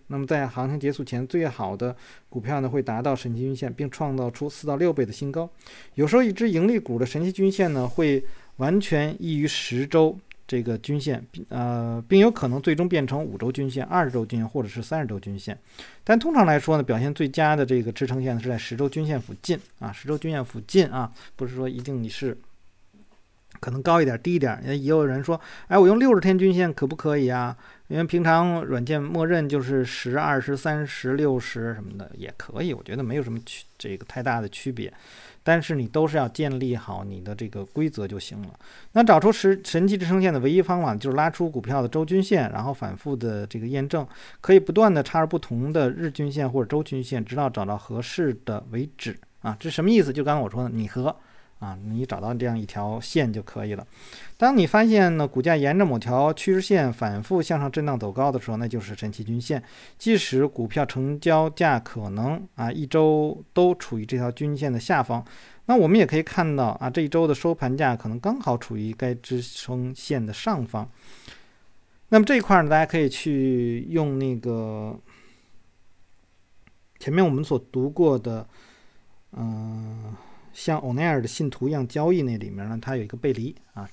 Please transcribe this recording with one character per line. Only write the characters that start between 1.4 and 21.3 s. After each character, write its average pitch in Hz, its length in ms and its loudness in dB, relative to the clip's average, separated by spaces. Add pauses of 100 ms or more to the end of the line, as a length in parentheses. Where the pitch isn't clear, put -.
好 101 280 -6
的 123 200 -4 (340)
股 123 100 -8
票 139 220 -4
呢， 131 80 -2
会 139 100 -2
达 117 220 -2
到 143 140 0
神 123 180 -4
奇 117 80 -4
均 135 140 -4
线， 123 180 -6
并 143 160 -6
创 139 260 -4
造 127 140 -2
出 143 180 -6
四 147 200 -10
到 143 80 -2
六 165 180 2
倍 143 100 0
的 107 80 -6
新 139 200 -8
高。 165 180 -6 (460)
有 143 100 2
时 160 100 4
候 254 60 8
一 226 100 4
只 233 160 0
盈 175 200 4
利 233 100 4
股 117 220 -2
的 127 80 0
神 151 160 -4
奇 185 80 0
均 190 200 2
线 185 220 2
呢， 127 140 0
会 143 360 2 (340)
完 156 220 2
全 151 380 0
异 160 200 -4
于 147 100 2
十 135 400 -4
周 160 280 6 (300)
这 123 160 -2
个 113 160 -2
均 143 220 -4
线， 127 260 -4 (240)
呃， 117 580 -4
并 190 120 8
有 214 100 10
可 226 200 -2
能 131 120 -2
最 156 140 2
终 175 120 0
变 160 200 0
成 139 160 -2
五 101 140 -8
周 120 140 -4
均 139 160 -4
线、 127 180 -4
二 175 200 2
十 131 60 -4
周 120 120 0
均 113 160 -4
线， 113 80 -2
或 139 140 -4
者 107 60 -4
是 110 160 -8
三 160 180 -4
十 135 60 -4
周 107 120 -6
均 101 200 -8
线。 101 180 -10 (460)
但 226 160 6
通 320 140 0
常 240 120 8
来 151 140 6
说 156 160 2
呢， 147 80 2
表 120 160 0
现 139 140 0
最 147 140 0
佳 151 280 2
的 143 100 2
这 123 160 2
个 113 80 -4
支 135 160 -4
撑 127 160 -2
线 127 160 -2
是 117 120 -4
在 120 80 -2
十 - 180 -8
周 139 140 0
均 156 180 -4
线 147 120 -2
附 104 220 -10
近 175 160 -2 (220)
啊， 113 100 -8
十 - 160 -16
周 151 120 -4
均 160 120 -6
线 147 140 -4
附 120 240 -12
近 185 220 6
啊， 123 200 -4 (280)